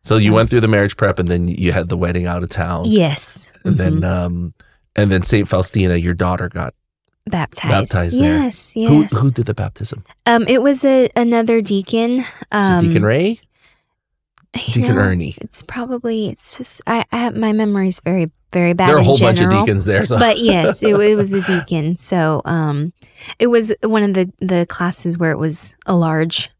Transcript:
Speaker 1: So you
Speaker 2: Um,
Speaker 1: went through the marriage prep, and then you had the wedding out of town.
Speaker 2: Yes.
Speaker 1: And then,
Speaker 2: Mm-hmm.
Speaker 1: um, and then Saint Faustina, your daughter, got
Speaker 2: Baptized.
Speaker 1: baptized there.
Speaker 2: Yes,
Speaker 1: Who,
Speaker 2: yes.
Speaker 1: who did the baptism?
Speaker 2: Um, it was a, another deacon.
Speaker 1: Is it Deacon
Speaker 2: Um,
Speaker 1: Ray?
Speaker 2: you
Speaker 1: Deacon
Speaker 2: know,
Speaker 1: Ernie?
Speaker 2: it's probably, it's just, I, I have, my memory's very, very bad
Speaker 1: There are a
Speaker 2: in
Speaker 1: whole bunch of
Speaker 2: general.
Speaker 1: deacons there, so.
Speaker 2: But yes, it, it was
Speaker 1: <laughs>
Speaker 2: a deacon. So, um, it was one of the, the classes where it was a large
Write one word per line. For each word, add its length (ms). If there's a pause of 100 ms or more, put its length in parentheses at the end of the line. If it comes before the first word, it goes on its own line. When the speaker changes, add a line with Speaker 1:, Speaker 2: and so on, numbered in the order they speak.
Speaker 1:
So 160
you 140
Speaker 2:
Um, 60
Speaker 1:
went 120
through 120
the 60
marriage 300
prep, 220
and 80
then 220
you 220
had 180
the 80
wedding 280
out 160
of 80
town. 380
Speaker 2:
Yes. 640 (120)
Speaker 1:
And 140
then, 240
Speaker 2:
Mm-hmm. 40
Speaker 1:
um, 480 (420)
and 160
then 100
Saint 260
Faustina, 500
your 180
daughter, 340
got 240 (540)
Speaker 2:
Baptized. 640
Speaker 1:
baptized 280
there. 200
Speaker 2:
Yes, 340
Speaker 1:
Who, 280
Speaker 2:
yes. 120
Speaker 1:
who 160
did 160
the 80
baptism? 500 (220)
Speaker 2:
Um, 220
it 160
was 200
a, 320
another 460
deacon. 600
Speaker 1:
Is 40 (260)
it 300
Deacon 220
Speaker 2:
Um, 20
Speaker 1:
Ray? 340 (1160)
Speaker 2:
you 180
Speaker 1:
Deacon 220
Speaker 2:
know, 60
Speaker 1:
Ernie? 380
Speaker 2:
it's 220
probably, 680
it's 280
just, 300
I, 240
I 60
have, 200
my 160
memory's 460
very, 320 (200)
very 220
bad 160
Speaker 1:
There 60
are 20
a 40
Speaker 2:
in 40
Speaker 1:
whole 140
bunch 220
of 80
Speaker 2:
general. 140
Speaker 1:
deacons 220
there, 200
so. 120
Speaker 2:
But 220
yes, 420
it, 180
it 160
was 180
Speaker 1:
<laughs> 80
Speaker 2:
a 20
deacon. 540
So, 480
um, 480 (440)
it 100
was 260 (100)
one 180
of 140
the, 240
the 280
classes 520
where 120
it 60
was 380 (100)
a 100
large 540 (100)